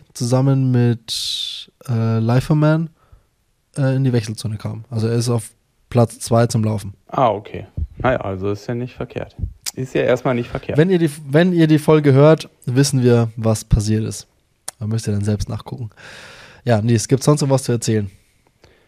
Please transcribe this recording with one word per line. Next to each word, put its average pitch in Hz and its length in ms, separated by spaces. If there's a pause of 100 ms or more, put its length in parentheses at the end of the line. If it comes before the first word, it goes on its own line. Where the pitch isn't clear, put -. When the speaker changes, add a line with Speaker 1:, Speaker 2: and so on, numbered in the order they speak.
(140)
Speaker 1:
zusammen 131 580
mit, - 1000 (200)
äh, 113 300
Leiferman, 151 720 (840)
äh, 135 160
in 135 120
die 127 80
Wechselzone 110 420
kam. 110 340
Also 110 180
er 117 80
ist 117 120
auf 117 220 (400)
Platz 117 300
zwei 120 280
zum 117 160
Laufen. 107 300 (140)
Speaker 2:
Ah, 127 240
okay. 98 360 (300)
Naja, 123 240
also 98 300
ist 104 160
ja 123 80
nicht 123 200
verkehrt. - 400 (400)
Ist 131 180
ja 147 100
erstmal 127 300
nicht 120 160
verkehrt. - 280
Speaker 1:
Wenn 165 120
ihr 185 100
die, 165 100 (180)
wenn 160 240
ihr 165 160
die 156 120
Folge 147 340
hört, 151 340 (180)
wissen 131 380
wir, 117 320
was 110 300
passiert 110 400
ist. 104 220 (520)
Da 107 80
müsst 110 200
ihr 107 60
dann 101 120
selbst 104 240
nachgucken. 113 400 (720)
Ja, 113 180
nee, 117 140
es 104 140
gibt 135 140
sonst 151 180
noch 139 80
was 135 140
zu - 100
erzählen. 107 360 (800)